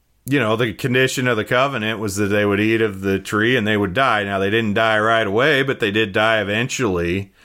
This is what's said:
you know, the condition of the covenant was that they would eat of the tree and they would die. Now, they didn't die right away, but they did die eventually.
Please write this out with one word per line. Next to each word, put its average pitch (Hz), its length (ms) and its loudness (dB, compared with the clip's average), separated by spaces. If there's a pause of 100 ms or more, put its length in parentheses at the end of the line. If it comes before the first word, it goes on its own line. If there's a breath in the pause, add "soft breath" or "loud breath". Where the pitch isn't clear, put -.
(260)
you 139 120 0
know, 110 180 0
the 113 180 -2
condition 127 520 0
of 120 100 0
the 107 80 -2
covenant 123 560 -2
was 101 160 -4
that 104 100 0
they 104 180 2
would 101 160 2
eat 110 220 2
of 98 180 -2
the 95 180 0
tree 107 380 0
and 107 100 -2
they 107 100 2
would 101 180 0
die. 113 300 0
Now, 98 140 -2
they 98 120 0
didn't 110 240 0
die 110 240 2
right 110 280 2
away, 131 360 2
but 135 180 -4
they 107 100 0
did 104 220 0
die 110 280 2
eventually. 101 920 -2 (120)